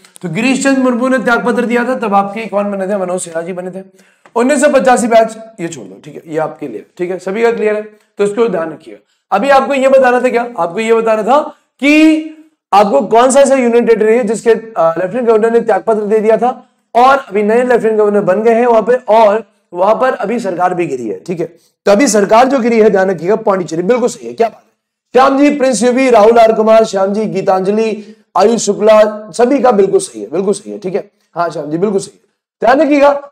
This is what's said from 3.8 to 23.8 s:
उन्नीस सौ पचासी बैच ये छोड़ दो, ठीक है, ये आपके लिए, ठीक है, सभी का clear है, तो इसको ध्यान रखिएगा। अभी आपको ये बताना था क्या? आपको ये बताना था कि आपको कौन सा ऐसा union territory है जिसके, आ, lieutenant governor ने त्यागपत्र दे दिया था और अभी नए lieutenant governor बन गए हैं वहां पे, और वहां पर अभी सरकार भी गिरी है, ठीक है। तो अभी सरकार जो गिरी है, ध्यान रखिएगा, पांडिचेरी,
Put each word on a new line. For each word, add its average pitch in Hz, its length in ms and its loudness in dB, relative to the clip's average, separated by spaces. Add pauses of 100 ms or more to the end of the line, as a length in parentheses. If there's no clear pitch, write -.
उन्नीस 254 260 0
सौ 302 80 4
पचासी 247 380 2
बैच 220 300 2 (220)
ये - 80 -8
छोड़ 107 180 -14
दो, 92 180 -20
ठीक 151 120 -20
है, - 100 -16
ये 160 140 -8
आपके 151 280 -8
लिए, 107 180 -14 (120)
ठीक 185 140 -8
है, 185 80 -8
सभी 196 240 -6
का 233 80 0
clear 214 240 -4
है, 214 60 -6 (360)
तो 202 60 -4
इसको 220 260 -2
ध्यान 165 220 -6
रखिएगा। 113 280 -20 (320)
अभी 208 200 0
आपको 269 220 2
ये 269 160 0
बताना 262 300 4
था - 100 0
क्या? 233 180 -2 (120)
आपको 170 200 -4
ये 226 140 0
बताना 220 300 0
था 254 160 2 (420)
कि 311 560 2 (340)
आपको 214 320 2
कौन 233 280 4
सा 269 100 4
ऐसा 269 140 4
union 240 300 2
territory 220 300 2
है 247 80 0
जिसके, 220 280 -2 (260)
आ, 165 140 2
lieutenant 185 360 -4
governor 226 240 2
ने 233 100 2
त्यागपत्र 214 420 -2
दे 214 160 0
दिया 220 180 2
था 233 120 -2 (460)
और 262 240 6
अभी 208 240 -4
नए 226 200 0
lieutenant 220 340 -2
governor 208 240 2
बन 190 220 0
गए 233 100 2
हैं 233 120 2
वहां 226 180 4
पे, 240 100 0
और 220 500 2 (300)
वहां 190 220 0
पर 262 200 0
अभी 214 240 -6
सरकार 180 340 -2
भी 175 140 -2
गिरी 123 200 -8
है, 92 120 -8
ठीक 175 200 -10
है। 165 60 -6 (400)
तो 196 60 2
अभी 202 180 4
सरकार 214 380 4
जो 269 120 0
गिरी 233 200 0
है, 214 100 4
ध्यान 190 200 2
रखिएगा, 180 280 -2
पांडिचेरी, 185 460 -4